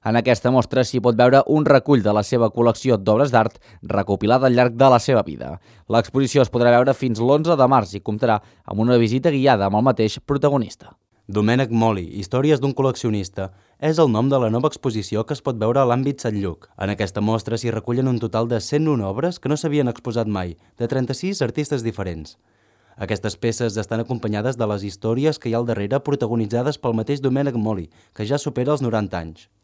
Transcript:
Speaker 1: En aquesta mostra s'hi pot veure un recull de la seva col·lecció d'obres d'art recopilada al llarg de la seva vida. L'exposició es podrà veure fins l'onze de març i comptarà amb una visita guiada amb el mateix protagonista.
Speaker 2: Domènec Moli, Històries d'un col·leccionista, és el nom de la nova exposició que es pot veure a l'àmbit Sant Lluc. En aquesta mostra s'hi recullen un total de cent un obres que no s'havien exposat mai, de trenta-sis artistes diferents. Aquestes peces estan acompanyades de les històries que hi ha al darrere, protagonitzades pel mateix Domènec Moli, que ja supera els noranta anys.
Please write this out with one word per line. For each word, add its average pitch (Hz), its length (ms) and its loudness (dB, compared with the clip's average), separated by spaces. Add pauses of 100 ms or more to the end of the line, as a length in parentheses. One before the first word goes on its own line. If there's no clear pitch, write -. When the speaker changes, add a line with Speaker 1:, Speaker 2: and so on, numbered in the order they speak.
Speaker 1:
En 113 160 2
aquesta 123 320 2
mostra 127 320 2
s'hi 123 160 -2
pot 117 160 2
veure 123 320 6
un 156 160 2
recull 135 400 4
de 104 80 2
la 104 160 0
seva 117 240 2
col·lecció 117 480 2
d'obres 110 320 2
d'art 110 240 2 (280)
recopilada 104 680 2
al 120 80 4
llarg 123 160 2
de 135 160 6
la 120 80 6
seva 120 240 2
vida. 67 380 -10 (260)
L'exposició 131 560 2
es 107 80 0
podrà 120 240 4
veure 127 160 4
fins 117 320 -2
l'onze 151 320 2
de 131 160 4
març 101 240 2
i 98 80 -10
comptarà 107 380 0 (240)
amb 104 180 -4
una 120 160 4
visita 127 320 2
guiada 127 400 2
amb 107 80 2
el 123 140 2
mateix 110 260 -2
protagonista. 139 800 -4 (300)
Speaker 2:
Domènec 113 480 0
Moli, 110 300 0 (160)
Històries 135 420 0
d'un 139 80 -2
col·leccionista, 107 800 -4 (340)
és 156 160 0
el 156 80 6
nom 120 240 2
de 139 80 2
la 117 100 2
nova 123 220 0
exposició 107 560 -4
que 147 80 -4
es - 80 -16
pot 127 160 -6
veure 120 220 2
a - 40 4
l'àmbit 131 380 -2
Sant 107 160 -4
Lluc. 90 300 -8 (100)
En 95 100 -4
aquesta 101 300 -4
mostra 110 400 -2
s'hi 120 100 -6
recullen 120 380 -2
un 127 100 0
total 113 300 -2
de 117 160 -2
cent 156 240 -2
un 131 160 0
obres 135 340 -4
que - 140 -6
no 151 80 0
s'havien 143 320 0
exposat 113 400 -4
mai, 90 240 -6 (240)
de 117 80 -2
trenta-sis 135 560 -4
artistes 131 400 -4
diferents. 92 540 -8 (580)
Aquestes 101 400 -6
peces 113 400 -4
estan 110 240 -4
acompanyades 113 560 -4
de 110 160 -2
les 101 160 -6
històries 120 500 -2
que 113 140 -6
hi - 20 -2
ha 113 60 0
al 120 80 -2
darrere, 107 320 -2
protagonitzades 120 800 -2
pel 117 160 -2
mateix 135 240 -4
Domènec 135 400 -2
Moli, 104 300 -4 (260)
que 107 100 -6
ja 143 140 -2
supera 127 320 -4
els 139 100 -2
noranta 107 380 -2
anys. 80 300 -14 (140)